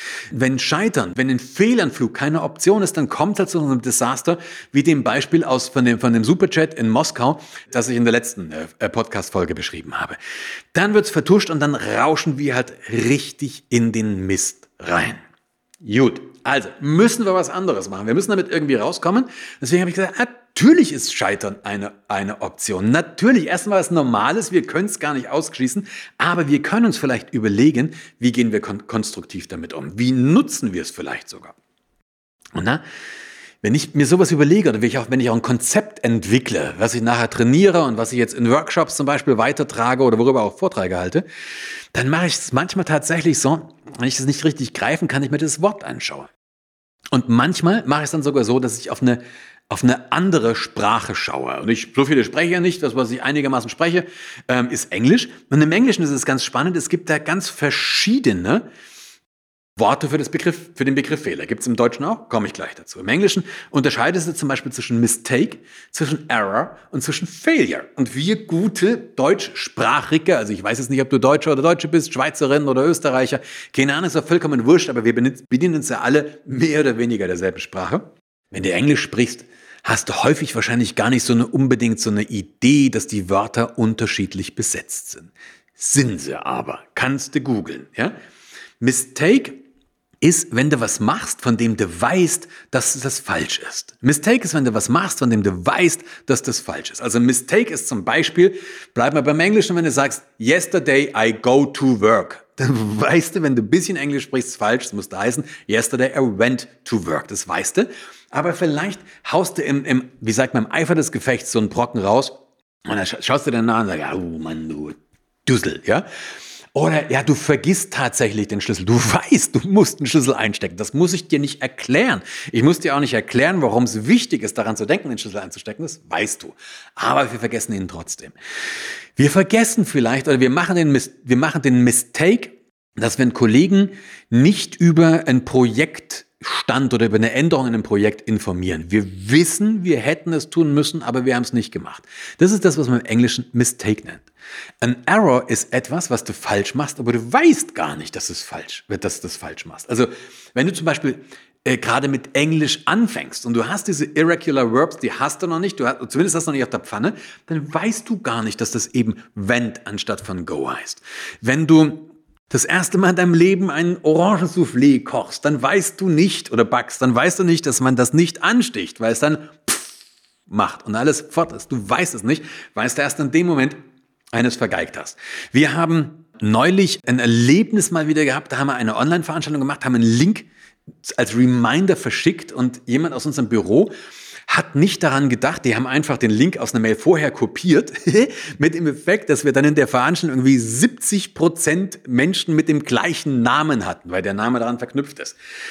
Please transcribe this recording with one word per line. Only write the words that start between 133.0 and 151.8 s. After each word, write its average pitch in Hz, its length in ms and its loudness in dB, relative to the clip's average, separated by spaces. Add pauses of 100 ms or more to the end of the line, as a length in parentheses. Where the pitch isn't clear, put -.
wir 131 40 4
einen 123 120 2
Kollegen 180 560 4 (380)
nicht 139 460 4
über 165 540 6
ein 127 160 2
Projekt 127 840 0 (180)
Stand 127 480 -2
oder 117 140 4
über 107 100 2
eine 110 160 2
Änderung 139 340 2
in 117 80 -2
einem 110 80 0
Projekt 104 380 0
informieren. 90 680 -4
Wir 104 160 2 (240)
wissen, 185 520 2
wir 170 160 2
hätten 151 340 -2
es 151 180 -4
tun 156 240 2
müssen, 143 280 0
aber 123 220 -2
wir 127 100 2
haben 123 80 0
es 120 100 -6
nicht 117 200 -2
gemacht. - 300 -12 (360)
Das 185 140 6
ist 196 120 -2
das, 160 120 4
was 147 120 0
man 123 120 2
im - 60 -14
Englischen 120 460 2
Mistake 117 520 0
nennt. - 160 -18 (600)
Ein 120 160 0 (100)
Error 151 420 4
ist - 240 -4
etwas, 139 380 -4
was 120 140 -2
du - 100 -10
falsch - 400 -4
machst, 139 260 -6
aber 120 120 -2
du 117 200 -2
weißt 311 420 4
gar 76 220 -6
nicht, 78 180 -14
dass - 140 -8
es 85 140 -10
falsch, - 460 -14
dass 95 320 -6
du 92 80 -12
das - 80 -12
falsch - 280 -16
machst. - 240 -20
Also, 120 180 2 (460)
wenn 131 140 0
du 190 60 -2
zum 165 120 -8
Beispiel, 139 400 -2 (400)
äh, 127 140 0
gerade 131 300 -2